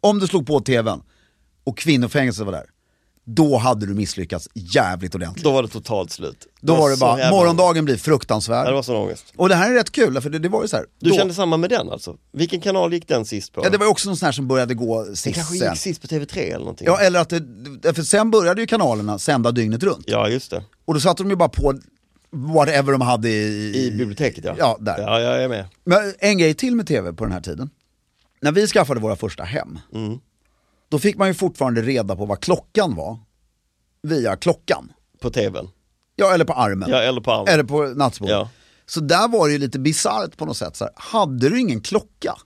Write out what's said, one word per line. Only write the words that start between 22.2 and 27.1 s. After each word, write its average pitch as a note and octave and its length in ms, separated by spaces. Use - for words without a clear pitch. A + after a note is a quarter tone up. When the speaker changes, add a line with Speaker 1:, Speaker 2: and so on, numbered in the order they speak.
Speaker 1:
whatever C#3+ 640
de C3+ 80
hade A#2+ 280
i, G#2+ 480
Speaker 2:
I A#2+ 40
biblioteket, G#2+ 540
ja. - 140
Speaker 1:
Ja, B2 220
där. G#2 180
Speaker 2:
Ja, G#2+ 220
jag B2 240
är C3 40
med. G2+ 200
Speaker 1:
Men G3 340
en G3+ 200
grej D#3+ 160
till B3 220
med G#3+ 100
T C3+ 140
V F2 120